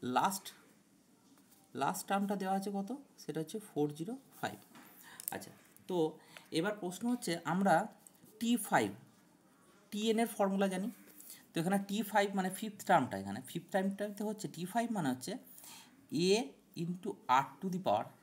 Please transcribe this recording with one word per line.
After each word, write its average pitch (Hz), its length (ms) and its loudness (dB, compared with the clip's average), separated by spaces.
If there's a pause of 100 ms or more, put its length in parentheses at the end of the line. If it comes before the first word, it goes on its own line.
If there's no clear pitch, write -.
(160)
লাস্ট, 180 300 2 (1400)
লাস্ট 160 280 -2
টার্মটা 202 320 2
দেওয়া 190 180 0
আছে 196 180 -4
কত? 196 120 -4 (340)
সেটা 151 180 -6
হচ্ছে 160 160 -6 (120)
ফোর 147 180 2 (100)
জিরো 170 160 -6 (260)
ফাইভ। 101 180 -6 (800)
আচ্ছা, - 160 -10 (380)
তো 180 80 0 (600)
এবার 190 240 0
প্রশ্ন 180 220 -6 (100)
হচ্ছে, 240 180 -4 (220)
আমরা 190 220 6 (640)
টি 233 120 2 (160)
ফাইভ, 123 220 4 (1040)
টি 208 100 -4 (100)
এন 220 120 4
এর 226 120 0
ফর্মুলা 196 380 4
জানি। 185 140 -2 (640)
তো - 120 -8
এখানে 185 160 2 (120)
টি 202 80 -2 (140)
ফাইভ 202 160 4 (100)
মানে 185 120 0 (100)
ফিফথ 220 200 -8 (100)
টার্মটা, 143 340 6
এখানে 101 160 -6 (100)
ফিফথ - 240 -8
টার্মটাতে 196 560 0
হচ্ছে 214 160 -6 (100)
টি 165 80 -6 (100)
ফাইভ 233 140 0 (100)
মানে 165 160 0
হচ্ছে 123 180 -8 (960)
a 190 40 6 (520)
into 180 260 -6 (340)
r - 20 -2 (140)
to 190 140 -4
the 180 140 -2
power 107 180 2 (180)